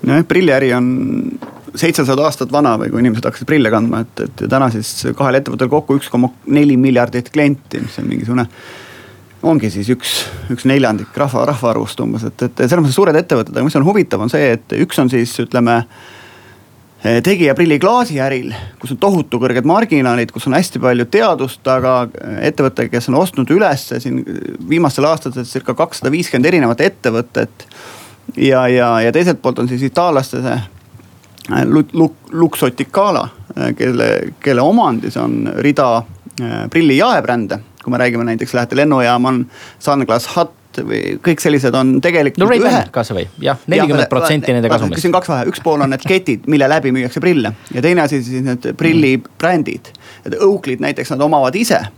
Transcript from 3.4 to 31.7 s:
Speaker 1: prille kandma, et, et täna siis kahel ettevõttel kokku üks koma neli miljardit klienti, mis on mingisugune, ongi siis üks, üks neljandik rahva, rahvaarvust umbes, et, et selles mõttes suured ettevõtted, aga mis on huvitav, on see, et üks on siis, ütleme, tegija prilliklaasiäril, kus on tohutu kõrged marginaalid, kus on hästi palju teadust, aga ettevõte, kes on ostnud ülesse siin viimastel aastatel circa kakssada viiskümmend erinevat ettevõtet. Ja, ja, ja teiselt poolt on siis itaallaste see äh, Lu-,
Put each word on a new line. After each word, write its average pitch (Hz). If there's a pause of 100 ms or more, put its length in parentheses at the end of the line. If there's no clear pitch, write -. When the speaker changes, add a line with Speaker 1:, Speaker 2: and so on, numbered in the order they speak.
Speaker 1:
prille 139
kandma, 113
et, -
et -
täna 131
siis - (100)
kahel 135
ettevõttel 123
kokku 143
üks -
koma 123 (240)
neli 147
miljardit 123
klienti, 143
mis 117
on -
mingisugune, 120 (960)
ongi 156
siis 101
üks, - (400)
üks 120
neljandik 120
rahva, 123
rahvaarvust 113
umbes, 113
et, -
et 123
selles 165
mõttes 131
suured 156
ettevõtted, 156
aga 120
mis 156
on 139
huvitav, 175
on 120
see, 143
et 110
üks -
on 127
siis, 120 (100)
ütleme, 120 (1400)
tegija 170
prilliklaasiäril, 147 (280)
kus 131
on 113
tohutu 180
kõrged 120
marginaalid, 135
kus -
on 131
hästi 170
palju 120
teadust, 160
aga 127 (420)
ettevõte, 120
kes 120
on 131
ostnud 143
ülesse 151
siin 127 (460)
viimastel 151
aastatel 127
circa 127
kakssada 151
viiskümmend 156
erinevat 123
ettevõtet. 120 (680)
Ja, 131
ja, 123 (100)
ja 117
teiselt 170
poolt 120
on 123
siis 127
itaallaste 135
see 123 (960)
äh, 127
Lu-, 147